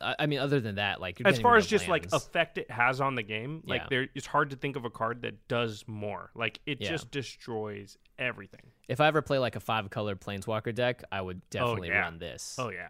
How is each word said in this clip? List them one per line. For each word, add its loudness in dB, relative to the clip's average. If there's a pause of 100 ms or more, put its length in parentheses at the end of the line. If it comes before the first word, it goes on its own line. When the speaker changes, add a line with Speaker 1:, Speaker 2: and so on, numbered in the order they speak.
Speaker 1:
I, -2
I 2
mean, 2
other 2
than -4
that, 0
like, -6
you're 6
Speaker 2:
As 8
Speaker 1:
getting 2
Speaker 2:
far 8
Speaker 1:
rid 10
Speaker 2:
as 2
Speaker 1:
of -6
Speaker 2:
just, 4
like, 2
Speaker 1:
lands. 4 (120)
Speaker 2:
effect 0
it -8
has 4
on 0
the -2
game, -6
like, -2
Speaker 1:
Yeah. -10
Speaker 2:
there, 2
it's -8
hard 2
to -8
think -4
of -6
a -4
card -2
that -8
does 0
more. -6
Like, -2
it -4
Speaker 1:
Yeah. -2
Speaker 2:
just -4
destroys -8 (220)
everything. -6 (260)
Speaker 1:
If -2
I 8
ever 4
play, 2
like, 2
a -6
five-color -2
Planeswalker -4
deck, 0
I -2
would -6
Speaker 2:
Oh, -20
Speaker 1:
definitely 0
Speaker 2:
yeah. 4
Speaker 1:
run -2
this. -8
Speaker 2:
Oh, -4
yeah. -10